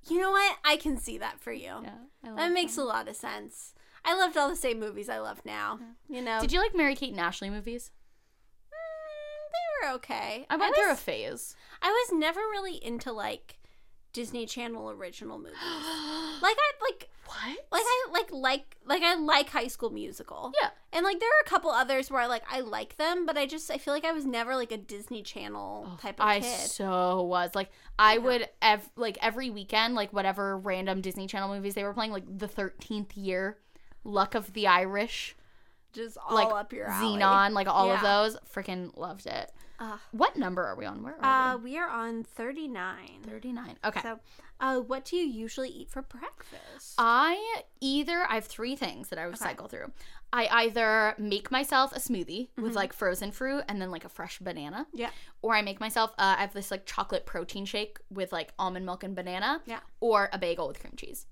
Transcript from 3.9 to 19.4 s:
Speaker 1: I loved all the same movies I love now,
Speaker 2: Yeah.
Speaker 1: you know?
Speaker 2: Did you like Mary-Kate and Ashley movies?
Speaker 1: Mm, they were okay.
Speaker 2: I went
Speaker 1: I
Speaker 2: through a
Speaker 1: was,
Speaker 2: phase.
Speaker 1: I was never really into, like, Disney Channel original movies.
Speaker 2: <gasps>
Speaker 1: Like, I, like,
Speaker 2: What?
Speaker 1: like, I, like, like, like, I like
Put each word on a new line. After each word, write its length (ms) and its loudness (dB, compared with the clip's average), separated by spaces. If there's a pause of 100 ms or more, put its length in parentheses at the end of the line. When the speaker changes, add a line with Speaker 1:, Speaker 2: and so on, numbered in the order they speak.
Speaker 1:
I 120 4
loved 200 4
all 120 6
the 80 -2
same 240 -2
movies 280 -6
I 100 -4
love 280 -6
now, 340 -4
Speaker 2:
Yeah. 360 -14
Speaker 1:
you 40 -6
know? 200 0
Speaker 2:
Did 120 2
you 80 6
like 140 2
Mary-Kate 380 2
and 80 -4
Ashley 280 -2
movies? 440 -8 (800)
Speaker 1:
Mm, 800 -10
they 360 -2
were 60 -2
okay. 560 -6
Speaker 2:
I 60 2
went 160 4
Speaker 1:
I 40 6
Speaker 2:
through 120 6
a 20 6
Speaker 1:
was, 100 2
Speaker 2:
phase. 560 -6 (260)
Speaker 1:
I 80 2
was 280 4
never 220 2
really 440 -4
into, 280 -6
like, 460 -8 (540)
Disney 340 -6
Channel 440 -8
original 480 -12
movies. 220 -14
Speaker 2:
<gasps> 640 -6 (160)
Speaker 1:
Like, 160 6
I, 220 6
like, 300 -2 (160)
Speaker 2:
What? 320 -8 (120)
Speaker 1:
like, 140 2
I, 280 4
like, 200 0
like, 440 0 (100)
like, 160 2
I 120 6
like 360 4